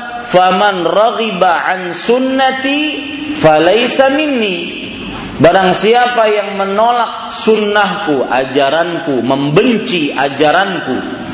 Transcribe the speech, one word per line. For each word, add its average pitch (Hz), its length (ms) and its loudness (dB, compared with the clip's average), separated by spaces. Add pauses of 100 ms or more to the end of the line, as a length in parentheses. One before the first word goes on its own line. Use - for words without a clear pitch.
(280)
"Faman 185 560 2
raghiba 185 800 0
an 180 320 -4
sunnati 262 840 0 (600)
falaysa 202 720 4
minni." 226 760 -2 (520)
Barang 185 320 4
siapa 233 560 2
yang 202 320 -2
menolak 220 720 -2
sunnahku, 202 1000 0
ajaranku, 139 960 0
membenci 151 920 0
ajaranku. 147 800 0 (380)